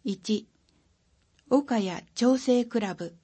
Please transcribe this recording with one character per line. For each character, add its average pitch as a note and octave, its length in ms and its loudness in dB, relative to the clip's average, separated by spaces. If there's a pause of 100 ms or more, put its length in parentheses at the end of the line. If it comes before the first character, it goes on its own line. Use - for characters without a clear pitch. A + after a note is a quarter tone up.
一、 G3+ 420 -4 (1000)
岡 C4 280 2
谷 G3 140 0 (240)
調 B3+ 220 2
整 B3 280 2
ク A#3 160 -2
ラ F#3+ 140 -6
ブ。 E3+ 300 -12